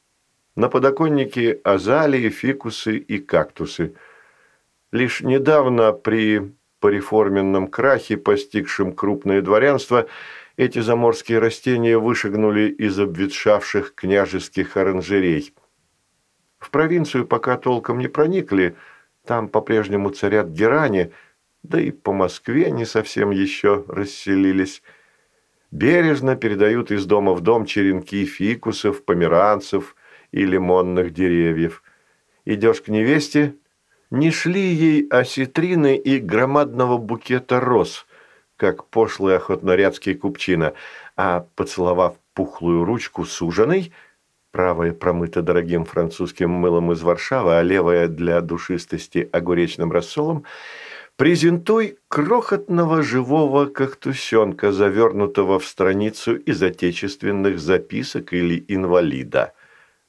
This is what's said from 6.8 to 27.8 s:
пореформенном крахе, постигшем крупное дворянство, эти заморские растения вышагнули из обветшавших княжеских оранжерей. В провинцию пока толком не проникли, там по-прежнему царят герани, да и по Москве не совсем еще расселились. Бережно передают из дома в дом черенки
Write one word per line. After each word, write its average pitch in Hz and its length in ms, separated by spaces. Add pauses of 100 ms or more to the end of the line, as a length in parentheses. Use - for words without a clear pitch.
пореформенном 98 880
крахе, 117 500
постигшем 101 800
крупное 98 480
дворянство, 120 640 (500)
эти 127 220
заморские 117 640
растения 117 580
вышагнули 107 720
из 98 280
обветшавших 101 960
княжеских 95 840
оранжерей. 92 760 (1040)
В - 120
провинцию 156 560
пока 120 320
толком 123 400
не 127 100
проникли, 127 680 (500)
там 113 240
по-прежнему 101 580
царят 98 400
герани, 104 640 (500)
да 160 160
и 160 120
по - 240
Москве 104 560
не 120 160
совсем 107 440
еще 101 580
расселились. 95 920 (880)
Бережно 143 640
передают 107 540
из 101 140
дома 101 300
в 87 80
дом 110 240
черенки 98 580